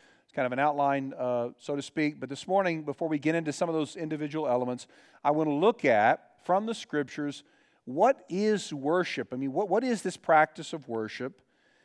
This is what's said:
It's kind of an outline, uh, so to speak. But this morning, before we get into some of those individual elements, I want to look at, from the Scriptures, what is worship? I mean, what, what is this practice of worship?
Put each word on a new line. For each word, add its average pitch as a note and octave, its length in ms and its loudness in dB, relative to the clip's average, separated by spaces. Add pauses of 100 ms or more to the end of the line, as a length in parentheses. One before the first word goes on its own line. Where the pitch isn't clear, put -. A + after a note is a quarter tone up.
(240)
It's - 100 -20
kind C3 120 0
of B2+ 80 -2
an B2+ 60 -2
outline, C#3 600 0
uh, B2 300 -2 (100)
so C#3+ 160 -6
to C#3+ 60 -4
speak. D3+ 400 -2
But B2+ 80 -8
this - 180 -12
morning, F3+ 360 0
before D3 260 -4
we D#3 100 0
get D#3 160 2
into D#3 160 -2
some F3 160 -2
of E3 80 -2
those D3+ 220 -4
individual D3+ 500 -4
elements, B2 400 0 (380)
I D3 60 4
want D#3 180 2
to C#3+ 40 2
look F#3+ 300 2
at, A#2 600 4
from G3 200 2
the A3+ 80 -4
Scriptures, D3 720 -6 (400)
what F#3+ 460 2
is G3+ 440 0
worship? D3 600 -2
I - 20 -4
mean, C3 160 -4
what, F#3 180 -2
what A3 140 2
is A#3+ 200 -2
this F#3 120 -4
practice D#3 560 2
of D#3 160 -10
worship? A2+ 540 -8 (440)